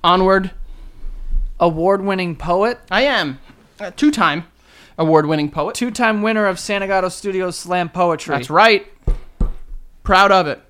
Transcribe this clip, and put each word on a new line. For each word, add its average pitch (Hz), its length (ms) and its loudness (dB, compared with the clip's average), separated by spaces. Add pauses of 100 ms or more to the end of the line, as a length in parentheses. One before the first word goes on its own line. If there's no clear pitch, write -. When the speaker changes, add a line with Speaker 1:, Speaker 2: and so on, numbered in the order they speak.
Speaker 1:
Onward. 185 480 2 (1080)
Speaker 2:
Award-winning 180 760 0
poet? 196 420 0 (100)
Speaker 1:
I 254 140 2
am. 185 360 -2 (400)
A 196 120 -12
two-time 175 540 0 (520)
award-winning 156 540 2
poet. 165 240 -4
Speaker 2:
Two-time 220 480 -2
winner 220 240 0
of 180 100 -2
Santagato 196 540 -2
Studios 185 440 -4
Slam 175 340 -4
Poetry. 165 460 -2
Speaker 1:
That's 127 140 -6
right. 202 380 4 (1160)
Proud 196 280 4
of 185 160 4
it. 139 120 -6 (100)